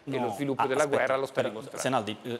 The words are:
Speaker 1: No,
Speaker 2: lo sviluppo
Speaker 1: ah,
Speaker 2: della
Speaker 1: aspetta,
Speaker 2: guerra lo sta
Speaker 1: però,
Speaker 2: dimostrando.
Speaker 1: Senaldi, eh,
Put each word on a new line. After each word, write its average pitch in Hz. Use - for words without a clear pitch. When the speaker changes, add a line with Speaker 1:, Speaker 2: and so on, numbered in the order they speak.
Speaker 1:
No, 131
Speaker 2:
lo 117
sviluppo 131
Speaker 1:
ah, 117
Speaker 2:
della 131
Speaker 1:
aspetta, 139
Speaker 2:
guerra 131
lo 135
sta -
Speaker 1:
però, 123
Speaker 2:
dimostrando. 110
Speaker 1:
Senaldi, 113
eh, 120